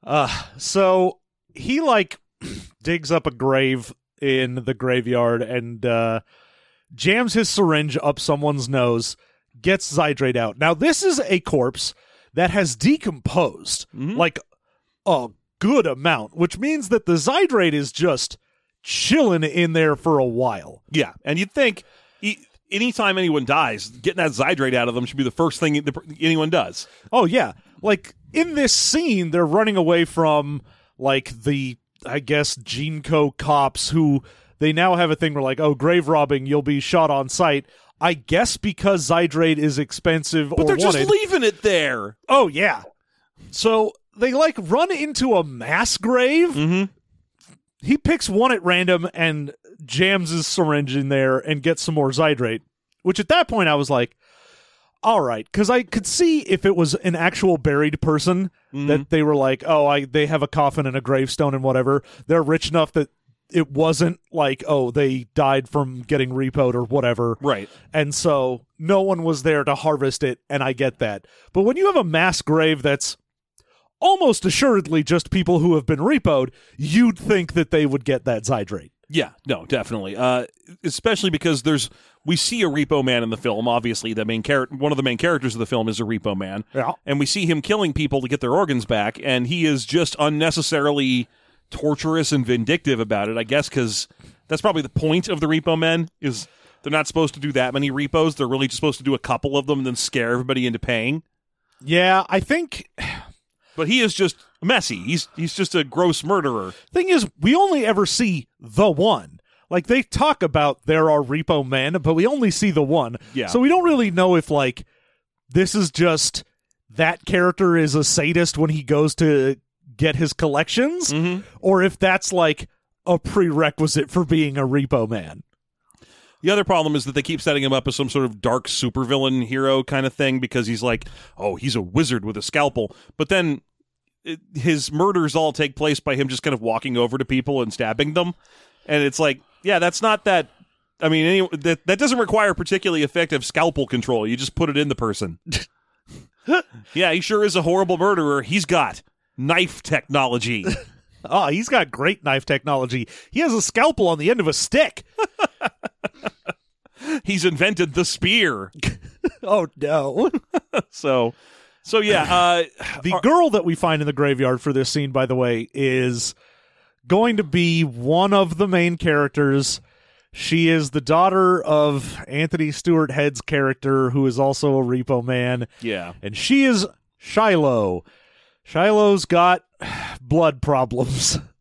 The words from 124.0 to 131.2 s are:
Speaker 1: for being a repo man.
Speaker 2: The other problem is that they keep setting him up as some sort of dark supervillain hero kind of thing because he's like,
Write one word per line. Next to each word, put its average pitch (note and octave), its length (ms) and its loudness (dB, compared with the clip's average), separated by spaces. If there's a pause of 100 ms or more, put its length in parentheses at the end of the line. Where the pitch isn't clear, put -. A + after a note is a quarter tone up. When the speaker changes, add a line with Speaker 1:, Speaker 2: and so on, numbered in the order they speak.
Speaker 1:
for F3+ 160 0
being D3 320 0
a C#3 60 -2
repo C3+ 480 0
man. E2+ 320 -10 (1000)
Speaker 2:
The D#3+ 80 2
other G3+ 140 2
problem D#3 300 2
is B2+ 120 -2
that C#3 80 -8
they C#3+ 80 0
keep D#3+ 180 -6
setting C#3+ 220 0
him C3+ 100 0
up C3 160 0
as B2+ 80 -4
some C3+ 140 -2
sort C3+ 160 0
of G#2+ 160 -8
dark B2 260 0
supervillain C3 800 -2
hero C3+ 360 0
kind C3+ 220 -2
of C3 80 -2
thing C3 280 0
because B2 260 -2
he's A2 160 -4
like, A#2 240 -2 (320)